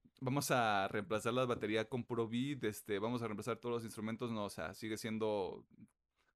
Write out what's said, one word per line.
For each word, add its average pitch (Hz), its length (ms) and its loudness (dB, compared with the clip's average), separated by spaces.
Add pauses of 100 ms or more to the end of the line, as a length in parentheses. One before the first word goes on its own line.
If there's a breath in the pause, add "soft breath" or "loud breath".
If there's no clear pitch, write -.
(200)
vamos 139 300 0
a 107 380 6
reemplazar 107 460 0
la 127 120 4
batería 110 420 2
con 120 160 -2
puro 117 240 0
beat, 123 360 -2
este, 104 340 -2
vamos 117 240 0
a 117 40 -2
reemplazar 110 320 -2
todos 120 180 -2
los 113 80 -4
instrumentos, 113 480 -4
no, 107 120 -2
o 98 60 -4
sea, 87 240 -6
sigue 110 240 -4
siendo 107 680 0 (720)